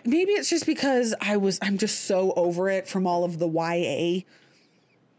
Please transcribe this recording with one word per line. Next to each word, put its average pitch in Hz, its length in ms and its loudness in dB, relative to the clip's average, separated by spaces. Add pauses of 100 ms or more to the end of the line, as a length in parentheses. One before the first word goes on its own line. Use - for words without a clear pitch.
maybe 349 280 2
it's 277 180 0
just 330 160 0
because 262 560 2
I 208 160 0
was, 196 240 0
I'm 202 160 0
just 208 260 -2
so 190 280 2
over 175 360 0
it 190 180 -2
from 190 200 -2
all 175 180 2
of 175 140 -4
the 170 100 0
Y 165 280 0
A 170 500 -2 (920)